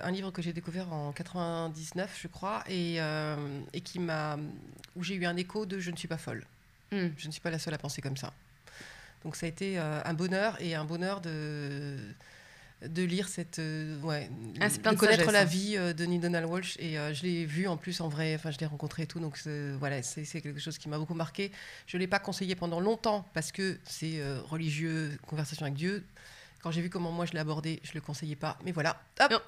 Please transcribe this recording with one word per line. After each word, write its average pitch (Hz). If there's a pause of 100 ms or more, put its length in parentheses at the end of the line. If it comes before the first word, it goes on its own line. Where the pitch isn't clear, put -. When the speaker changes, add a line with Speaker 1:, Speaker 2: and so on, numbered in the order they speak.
Speaker 1:
un 175
livre 190
que 175
j'ai 170
découvert 170
en 147
quatre-vingt-dix-neuf, 165
je 170
crois, 196
et, 170
euh, 151 (380)
et 139
qui -
m'a, 156 (560)
où 180
j'ai 180
eu 180
un 175
écho 185
de « 190
Je 175
ne 170
suis 165
pas 165
folle. 117 (480)
Speaker 2:
Hmm. 190
Speaker 1:
Je 147
ne 156
suis -
pas 175
la 165
seule 156
à 151
penser 143
comme 135
ça. » - (920)
Donc 156
ça -
a -
été, 185
euh, 151
un 165
bonheur 190
et 165
un 156
bonheur 180
de, 147 (880)
de 170
lire 185
cette, 170
euh, 156
ouais, 147 (300)
Speaker 2:
Ah, 202
c'est -
plein 220
Speaker 1:
de 214
Speaker 2:
de -
Speaker 1:
connaître 214
Speaker 2:
sagesse, 214
Speaker 1:
la 202
Speaker 2:
hein. 202
Speaker 1:
vie, 190
euh, 175
de 165
Neale 175
Donald 170
Walsh. 180
Et, 156
euh, 151
je 143
l'ai 170
vu 160
en 175
plus 175
en 165
vrai, 156
enfin 156
je 139
l'ai 165
rencontré 147
et 151
tout, -
donc 156
c'est, 147
voilà, 139
c'est, 156
c'est 156
quelque 147
chose 156
qui -
m'a 151
beaucoup 156
marqué. 165 (380)
Je -
l'ai 185
pas 196
conseillé 190
pendant 170
longtemps 208
parce 156
que 190
c'est, 160
euh, 139
religieux, 160
conversation 151
avec 139
Dieu. 185 (640)
Quand 170
j'ai 170
vu 175
comment 175
moi 170
je 170
l'ai -
abordé, 156
je -
le 156
conseillais 147
pas, 156
mais 180
voilà. 160 (200)
Hop, 269
Speaker 2:
Non, 226